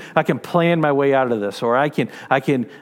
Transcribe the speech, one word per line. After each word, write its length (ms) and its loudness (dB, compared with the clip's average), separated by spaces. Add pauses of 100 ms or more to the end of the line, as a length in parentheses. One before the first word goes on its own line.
(160)
I 80 2
can 160 -2
plan 400 2
my 140 2
way 200 2
out 200 2
of 80 -2
this, 200 -6
or 140 2
I 140 2
can, 200 -4 (200)
I 100 2
can, 300 -2 (120)